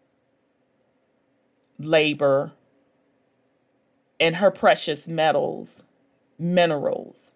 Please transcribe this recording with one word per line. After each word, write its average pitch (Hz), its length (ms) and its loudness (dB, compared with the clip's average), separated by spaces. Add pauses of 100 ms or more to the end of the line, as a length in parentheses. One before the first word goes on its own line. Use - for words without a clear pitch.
(1800)
labor 151 720 2 (1700)
and 165 160 2
her 185 160 2
precious 165 560 0
metals, 156 760 -2 (540)
minerals 170 1000 -2